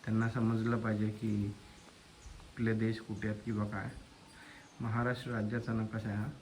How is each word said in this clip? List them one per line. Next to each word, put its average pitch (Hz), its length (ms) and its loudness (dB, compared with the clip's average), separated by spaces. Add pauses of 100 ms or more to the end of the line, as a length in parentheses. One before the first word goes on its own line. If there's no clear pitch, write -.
त्यांना 113 240 4
समजलं 113 520 4
पाहिजे 107 280 2
की 104 460 0 (960)
आपले 113 220 2
देश 110 260 2
कुठे 107 280 -4
आहेत 107 160 -2
किंवा 107 200 0
काय. 104 260 -4 (880)
महाराष्ट्र 120 500 0
राज्याचा 113 420 0
नकाशा 110 360 0
आहे 101 100 0
हा. 120 120 0 (120)